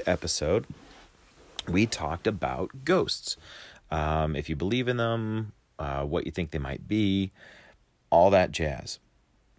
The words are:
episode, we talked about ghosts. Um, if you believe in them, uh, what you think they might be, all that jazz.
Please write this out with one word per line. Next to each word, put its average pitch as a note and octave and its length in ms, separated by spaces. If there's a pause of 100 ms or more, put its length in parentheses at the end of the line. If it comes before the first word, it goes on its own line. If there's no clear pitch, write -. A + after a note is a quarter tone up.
episode, F2 600 (1040)
we F#2+ 160
talked E2+ 440
about F#2+ 560
ghosts. - 520 (540)
Um, D#2 460
if D2 120
you D#2+ 60
believe G#2+ 320
in B2 120
them, A2+ 540 (260)
uh, C#2 260
what D2 220
you - 60
think E2+ 200
they D#2 60
might C#2 280
be, G2 460 (760)
all F2 220
that F#2 220
jazz. - 480 (580)